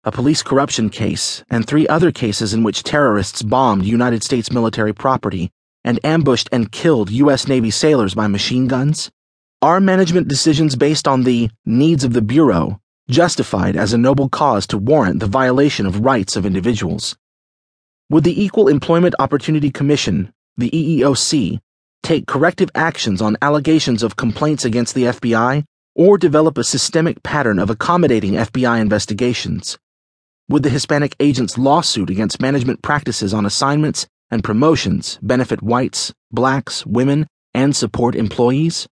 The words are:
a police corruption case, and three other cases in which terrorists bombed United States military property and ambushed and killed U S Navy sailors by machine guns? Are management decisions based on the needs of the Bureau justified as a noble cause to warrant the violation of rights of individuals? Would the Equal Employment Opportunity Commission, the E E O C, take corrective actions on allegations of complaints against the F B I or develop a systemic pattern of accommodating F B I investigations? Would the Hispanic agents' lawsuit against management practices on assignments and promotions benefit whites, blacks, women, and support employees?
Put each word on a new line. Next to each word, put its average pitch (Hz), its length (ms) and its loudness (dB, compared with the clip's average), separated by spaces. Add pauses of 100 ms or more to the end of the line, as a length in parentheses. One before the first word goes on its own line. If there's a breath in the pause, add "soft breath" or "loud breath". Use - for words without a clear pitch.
a 110 80 -4
police 139 300 0
corruption 131 480 0
case, - 580 -6
and 117 200 -2
three 151 200 2
other 165 240 2
cases 110 400 -4
in 113 120 0
which 104 180 0
terrorists 120 640 0
bombed 110 420 2
United 117 380 0
States - 280 -4
military 113 420 0
property 107 580 -2 (320)
and 120 200 -2
ambushed 143 480 2
and 117 200 -2
killed 117 400 0
U 135 180 2
S 135 180 0
Navy 131 220 0
sailors 113 460 2
by 107 100 -2
machine 123 420 0
guns? 135 440 -2 (500)
Are 165 180 4
management 185 500 2
decisions 147 460 2
based 143 320 0
on 131 180 2
the 120 260 2 (120)
needs 139 400 2
of 123 100 0
the 117 100 2
Bureau 107 580 2 (280)
justified 127 680 0
as 101 160 0
a 117 60 2
noble 135 320 2
cause 123 380 0
to - 100 -2
warrant 107 420 2
the 110 60 -2
violation 127 600 0
of 95 140 -2
rights 120 340 0
of 95 100 -2
individuals? 98 720 -4 (920)
Would 151 120 4
the 175 160 0
Equal 202 280 2
Employment 165 500 2
Opportunity 143 540 0
Commission, 135 600 -2 (260)
the 123 200 -2
E 160 220 0
E 117 40 2
O 139 120 2
C, 117 440 -2 (440)
take 156 240 -2
corrective 151 480 0
actions 139 440 -2
on 107 220 0
allegations 147 640 2
of 107 120 -4
complaints 147 480 -2
against 120 300 -2
the 123 140 0
F 120 120 -2
B 117 140 0
I 127 300 0 (320)
or 190 240 6
develop 156 400 4
a 120 40 -2
systemic - 600 -2
pattern 123 340 0
of 98 140 0
accommodating 117 680 0
F 113 140 -4
B 127 120 -2
I 120 140 2
investigations? 110 1000 -2 (680)
Would 139 140 2
the 143 80 0
Hispanic 143 500 -2
agents' 127 380 0
lawsuit 135 540 0
against 98 280 -2
management 131 440 -2
practices 127 500 -2
on 107 100 0
assignments 143 600 -2 (240)
and 110 140 -4
promotions 117 800 0
benefit 123 400 -2
whites, 127 500 -4 (180)
blacks, 131 540 -2
women, 139 400 0 (300)
and 139 200 2
support 120 380 -2
employees? 127 720 -2 (100)